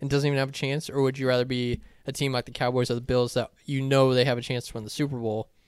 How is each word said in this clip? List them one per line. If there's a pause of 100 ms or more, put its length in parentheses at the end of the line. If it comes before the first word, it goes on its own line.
and
doesn't
even
have
a
chance,
or
would
you
rather
be (260)
a
team
like
the
Cowboys
or
the
Bills
that (140)
you
know
they
have
a
chance
to
win
the
Super
Bowl, (180)